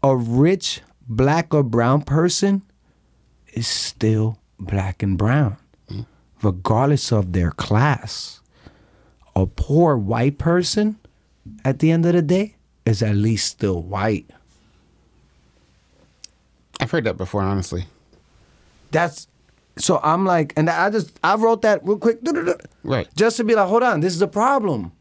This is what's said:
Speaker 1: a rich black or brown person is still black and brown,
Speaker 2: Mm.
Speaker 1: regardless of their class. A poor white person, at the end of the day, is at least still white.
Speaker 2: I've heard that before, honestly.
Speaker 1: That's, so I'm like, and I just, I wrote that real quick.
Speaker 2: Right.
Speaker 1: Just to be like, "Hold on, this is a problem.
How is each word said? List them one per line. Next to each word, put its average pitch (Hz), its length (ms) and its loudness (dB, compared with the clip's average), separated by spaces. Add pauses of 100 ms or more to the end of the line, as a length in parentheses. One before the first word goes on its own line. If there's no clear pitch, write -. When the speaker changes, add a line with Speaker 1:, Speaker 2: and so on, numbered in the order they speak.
Speaker 1:
a 135 120 4
rich 127 640 0 (260)
black 139 460 0
or 147 100 4
brown 120 400 2
person 180 580 0 (920)
is 117 140 -4
still 110 680 -2 (220)
black 95 440 -4
and 98 140 0
brown, 113 400 0 (320)
Speaker 2:
Mm. 139 160 -10 (360)
Speaker 1:
regardless 110 720 0
of 95 220 0
their 87 180 0
class. - 880 -2 (960)
A 95 100 2
poor 147 520 2
white 117 400 -2
person, 180 600 0 (680)
at 131 140 -2
the 160 120 4
end 165 140 2
of 175 80 2
the 175 80 4
day, 180 340 0 (300)
is 110 180 0
at 107 120 0
least 104 320 0
still 92 340 -4
white. 98 480 -4 (2500)
Speaker 2:
I've 127 100 -4
heard 156 140 -2
that 98 140 -2
before, 95 260 -4
honestly. 95 420 -4 (1040)
Speaker 1:
That's, 156 380 -2 (500)
so 165 260 0
I'm 170 220 2
like, 170 320 0
and 156 100 2
I 170 220 0
just, 208 220 -4 (120)
I 180 120 2
wrote 226 260 2
that 214 240 2
real 202 140 0
quick. 226 200 0 (640)
Speaker 2:
Right. 131 320 -4
Speaker 1:
Just 220 220 0
to 240 60 -2
be 220 100 2
like, 202 160 4
"Hold 233 140 2
on, 220 160 2
this 170 160 0
is 165 80 0
a 196 40 0
problem. 202 720 0